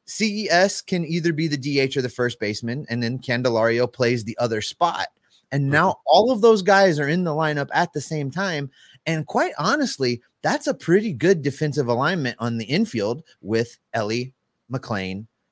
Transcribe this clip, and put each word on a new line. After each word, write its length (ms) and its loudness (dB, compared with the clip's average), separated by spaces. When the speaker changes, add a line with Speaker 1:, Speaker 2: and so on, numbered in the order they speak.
Speaker 1:
C 400 -2
E 60 -4
S 300 4
can 240 -2
either 280 -2
be 160 -2
the 80 -2
D 240 -2
H 160 0
or 60 -2
the 60 -4
first 300 -4
baseman, 500 -6
and 140 -4
then 160 -4
Candelario 760 0
plays 300 0
the 160 -10
other 240 -2
spot. 460 -2
And 200 -2
now 220 4
Speaker 2:
Mm-hmm. 160 -8
Speaker 1:
all 220 6
of 120 0
those 180 8
guys 400 4
are 80 0
in 160 0
the 60 -2
lineup 420 -2
at 220 0
the 80 -6
same 280 -4
time. 400 -4
And 200 -2
quite 320 -2
honestly, 640 0
that's 240 0
a 80 -2
pretty 400 2
good 260 2
defensive 480 -2
alignment 500 0
on 200 -2
the 80 -6
infield 560 -2
with 380 -2
Elly, 400 -2
McLain, 560 -6